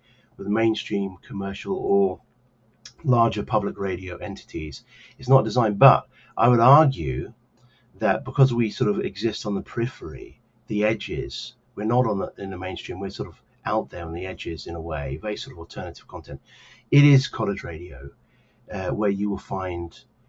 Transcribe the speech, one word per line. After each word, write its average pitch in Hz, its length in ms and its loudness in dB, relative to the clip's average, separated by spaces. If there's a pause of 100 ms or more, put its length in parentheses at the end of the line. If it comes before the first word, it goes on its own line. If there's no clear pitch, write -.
(360)
with 98 120 -8
mainstream, 104 760 0
commercial, 98 540 -6
or 95 440 2 (840)
larger 117 400 4
public 101 340 -2
radio 95 380 -4
entities. 82 680 -10 (380)
It's 127 80 -8
not 131 160 6
designed, 107 340 0
but 127 300 6 (280)
I 117 120 4
would 123 100 6
argue 117 760 4 (640)
that 98 280 0
because 127 260 4
we 117 160 2
sort 104 220 0
of 101 100 0
exist 107 460 -4
on 101 80 -2
the 95 80 -4
periphery, - 760 -8 (280)
the 104 180 0
edges, 95 680 -4 (200)
we're 101 100 -6
not 120 220 4
on 101 120 0
the, 92 180 -4
in 98 140 -8
the 90 80 -8
mainstream, 92 420 -8
we're 98 80 -6
sort 95 180 -8
of - 140 -18 (240)
out 110 240 -2
there 87 160 -10
on 82 80 -8
the 87 140 -6
edges 87 400 -10
in 87 80 -8
a 82 60 -8
way, 76 420 -6
very 107 160 -6
sort - 160 -14
of 87 40 -18
alternative 87 480 -12
content. 80 320 -12 (520)
It 143 140 8
is 139 220 8
college 101 380 -2
radio, 67 460 -10 (600)
uh, 92 200 -4
where 104 180 0
you 101 220 0
will 95 80 -2
find 90 600 -6 (300)